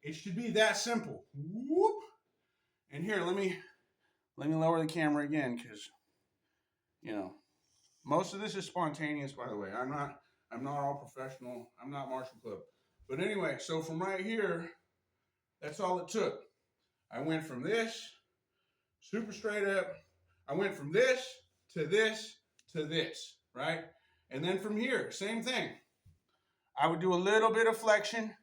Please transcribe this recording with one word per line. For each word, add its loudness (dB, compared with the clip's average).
It -6
should -6
be -2
that 6
simple. -2
Whoop. 2
And -6
here, 2
let 0
me, 0
let -6
me 2
lower 4
the 0
camera 2
again, 0
cause, -14
you -8
know, -4
most 0
of -6
this -4
is -4
spontaneous, -2
by -8
the -6
way. -6
I'm -4
not, -4
I'm -8
not -4
all -4
professional. -12
I'm -14
not -8
Marshall -8
Club. -8
But -4
anyway, -2
so -4
from -4
right -2
here, -2
that's -8
all 2
it -6
took. 0
I -8
went 0
from -8
this, 0
super -6
straight -2
up. 2
I -2
went 2
from -8
this 6
to 0
this 2
to -2
this, -4
right? -2
And -4
then 2
from -2
here, 0
same -4
thing. -2
I 4
would 2
do 4
a 6
little 6
bit 6
of 6
flexion. 2